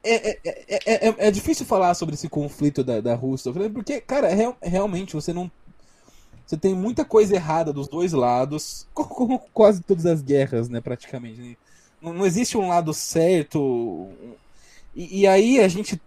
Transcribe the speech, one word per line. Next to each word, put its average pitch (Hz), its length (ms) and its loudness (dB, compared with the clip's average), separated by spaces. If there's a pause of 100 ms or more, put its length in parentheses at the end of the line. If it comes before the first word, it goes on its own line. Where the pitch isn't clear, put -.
É, 220 280 2
é, - 140 -10
é, - 240 -10
é, 214 400 0
é, 220 100 2
é 214 120 4
difícil 226 360 -2
falar 180 280 2
sobre 160 200 -6
esse 160 140 -10
conflito 147 540 -2
da, 120 180 -2
da 117 140 0
Rússia, 131 380 -6 (200)
porque, 240 280 -6
cara, 262 280 0
real-, 220 340 0
realmente 185 520 -4
você 156 180 -6
não, 175 180 -6 (960)
você 160 100 -6
tem 190 180 0
muita 226 300 -4
coisa 214 300 4
errada 160 380 -2
dos 143 140 -6
dois 170 260 -4
lados, 131 760 -2
<laughs> - 40 -20
co-, 302 100 -4
como 254 340 -2 (140)
quase 208 300 6
todas 170 240 0
as 160 160 0
guerras, 135 460 0
né, 120 120 -8
praticamente, 120 600 -12
né? 120 160 -18 (440)
Não, 170 140 -12
não 190 100 -2
existe 208 320 0
um 190 120 0
lado 165 260 0
certo, 135 1120 0 (880)
e, 180 240 -6
e 196 60 8
aí 220 340 6
a 190 80 8
gente 185 380 -4